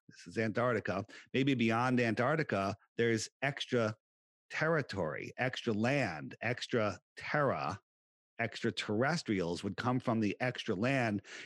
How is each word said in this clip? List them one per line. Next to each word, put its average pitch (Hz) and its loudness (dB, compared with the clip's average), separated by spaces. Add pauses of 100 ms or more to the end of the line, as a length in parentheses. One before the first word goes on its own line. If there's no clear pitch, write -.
this - -20
is 87 -8
Antarctica, 110 0 (280)
maybe 135 4
beyond 120 4
Antarctica, 117 0 (220)
there's 113 2 (140)
extra 120 0 (560)
territory, 131 -2
extra 123 -2
land, 113 0
extra 110 0 (200)
terra, 101 0 (600)
extraterrestrials 110 0
would 98 -4
come 127 0
from 113 0
the 101 2
extra 120 -2
land 113 2 (240)